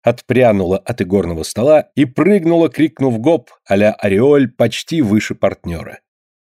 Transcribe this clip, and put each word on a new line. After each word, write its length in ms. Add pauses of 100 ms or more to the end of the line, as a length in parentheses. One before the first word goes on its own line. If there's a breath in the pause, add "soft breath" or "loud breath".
отпрянула 760
от 220
игорного 440
стола 500
и 120
прыгнула, 600
крикнув 520
гоп 300 (160)
а-ля 260
Ореоль, 580
почти 520
выше 320
партнёра. 640 (440)